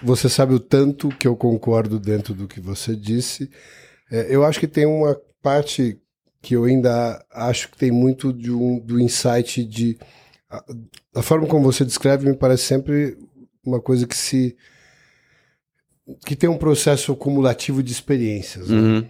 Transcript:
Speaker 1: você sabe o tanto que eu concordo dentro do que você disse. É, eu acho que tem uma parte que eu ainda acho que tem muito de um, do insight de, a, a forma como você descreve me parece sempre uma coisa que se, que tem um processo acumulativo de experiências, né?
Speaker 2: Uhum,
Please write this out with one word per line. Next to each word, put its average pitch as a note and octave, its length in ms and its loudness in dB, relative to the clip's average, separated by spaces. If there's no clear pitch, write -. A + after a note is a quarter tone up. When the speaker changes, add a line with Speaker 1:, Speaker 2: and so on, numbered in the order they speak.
Speaker 1:
você B2+ 260 2
sabe C3 240 2
o B2 80 4
tanto C#3 480 2
que C3 180 -2
eu A#2+ 80 2
concordo A2+ 640 0
dentro G#2 360 -4
do F#2+ 120 -10
que F#2+ 140 -16
você G2 340 -8
disse. A#2 540 -4
É, A2+ 180 -2
eu C#3 160 4
acho D3+ 160 0
que D#3+ 80 -2
tem D3 160 0
uma D3+ 340 2
parte C#3 560 0
que - 120 -4
eu A#2 100 2
ainda A#2+ 680 2
acho A#2+ 380 -4
que - 80 -20
tem C3 120 2
muito C3 400 2
de A#2+ 220 -6
um, B2 260 0
do A#2 220 -2
insight A#2+ 640 0
de, A2+ 340 -2
a, A2+ 120 -16
a B2 60 -2
forma D#3+ 240 2
como C#3+ 180 4
você C3 200 2
descreve C#3 440 0
me C3+ 80 2
parece B2+ 280 2
sempre C#3 520 -2
uma B2+ 160 -2
coisa B2 260 2
que - 100 -6
se, B2+ 380 -2
que D3 100 -4
tem E3+ 140 2
um E3 80 -2
processo D3 540 2
acumulativo C3+ 680 0
de B2 100 -6
experiências, G#2+ 760 -4
né? A2 80 4
Speaker 2:
Uhum, A2 340 4